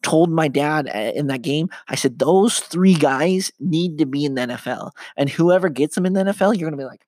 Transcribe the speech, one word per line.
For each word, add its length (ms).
told 300
my 160
dad, 420
uh, 240
in 140
that 160
game, 260
I 60
said, 220
"Those 420
three 360
guys 640
need 400
to 80
be 180
in 80
the 80
N 100
F 140
L. 300
And 140
whoever 400
gets 240
them 140
in 60
the 80
N 80
F 120
L, 140
you're 120
gonna 140
be 40
like" 220